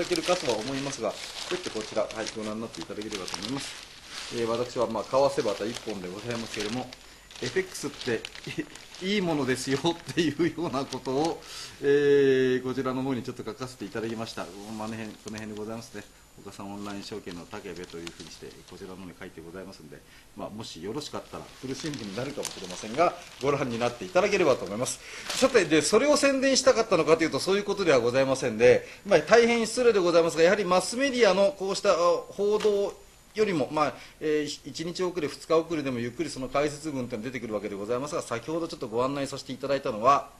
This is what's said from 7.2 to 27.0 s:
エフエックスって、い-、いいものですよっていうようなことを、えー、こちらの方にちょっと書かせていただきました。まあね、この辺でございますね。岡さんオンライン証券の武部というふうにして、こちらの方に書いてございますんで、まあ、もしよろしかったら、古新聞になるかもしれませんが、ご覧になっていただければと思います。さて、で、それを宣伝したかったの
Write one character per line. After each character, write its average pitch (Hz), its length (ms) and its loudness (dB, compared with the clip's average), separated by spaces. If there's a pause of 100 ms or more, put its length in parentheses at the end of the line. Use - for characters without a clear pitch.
エ - 20 -6
フ 123 140 -2
エ - 20 -2
ッ 185 80 -6
ク - 80 -14
ス - 80 -10
っ 139 60 -4
て、 113 300 -4 (840)
い-、 196 80 0
い 214 40 2
い 202 40 2
も 170 140 0
の 143 100 -2
で 127 120 0
す 131 120 -6
よ 135 80 2
っ 156 380 -2
て 160 60 2
い 147 180 2
う 170 80 4 (120)
よ 165 100 -4
う - 20 -6
な 131 140 -2
こ - 120 -10
と 135 140 -6
を、 151 300 0 (420)
え 139 760 6
ー、 123 40 -8
こ 127 100 -4
ち 127 80 -2
ら 127 140 -2
の 131 80 -2
方 135 100 -2
に 117 80 -4
ち - 80 -8
ょ 120 60 -10
っ - 20 -14
と 139 60 -10
書 110 100 -8
か 127 140 -10
せ - 100 -16
て 107 80 -8
い 92 40 -10
た 110 120 -6
だ 113 60 -4
き 113 80 -4
ま 113 100 -6
し - 80 -12
た。 92 140 -8 (280)
ま 107 100 -8
あ - 20 -8
ね、 110 240 -8 (120)
こ - 60 -12
の 110 80 -10
辺 107 160 -10
で 104 60 -10
ご 107 60 -6
ざ 113 80 -8
い 113 40 -8
ま 117 60 -12
す - 100 -18
ね。 101 100 -12 (420)
岡 101 80 -14
さ - 80 -16
ん 98 100 -10
オ 101 60 -10
ン 101 80 -10
ラ 101 80 -8
イ 101 60 -10
ン 95 40 -12
証 107 180 -10
券 92 120 -12
の 85 120 -12
武 98 280 -12
部 87 140 -12
と 85 100 -14
い 85 60 -12
う - 20 -12 (100)
ふ - 40 -20
う 82 40 -14
に 80 60 -16
し 78 60 -18
て、 78 100 -18 (240)
こ 92 80 -18
ち 90 60 -16
ら 92 60 -14
の 92 80 -14
方 95 80 -14
に 87 140 -14
書 101 60 -14
い 87 60 -14
て 82 100 -16
ご 82 100 -16
ざ 82 80 -14
い 82 60 -12
ま 98 80 -16
す - 80 -20
ん 76 80 -20
で、 69 80 -18 (380)
ま 98 100 -10
あ、 - 40 -10
も 110 140 -12
し - 200 -14
よ 104 100 -8
ろ - 80 -6
し - 80 -12
か 107 80 -10
っ 95 140 -8
た 85 80 -10
ら、 73 40 -12 (180)
古 131 120 -8
新 151 180 -8
聞 117 140 -10
に 98 100 -10
な 120 80 -4
る 139 80 -6
か 123 100 -8
も 90 40 -6
し - 60 -6 (100)
れ 92 60 -12
ま 90 100 -10
せ 110 100 -10
ん 110 80 -8
が、 165 200 4 (260)
ご 131 80 0
覧 139 220 0
に 117 80 -4
な 120 100 2
っ 120 60 -6
て 190 100 -10
い 180 40 -10
た 180 120 4
だ 202 80 2
け 196 80 2
れ 180 80 4
ば 127 100 6
と - 80 -6
思 90 120 -8
い - 20 -4
ま 123 80 -2
す。 - 140 -8 (300)
さ 247 200 4
て、 208 160 6
で、 151 160 6
そ 208 160 4
れ 262 80 6
を 294 100 8
宣 277 240 4
伝 262 160 4
し - 60 4
た 254 140 6
か 226 60 2
っ 220 60 2
た 196 80 4
の 160 100 4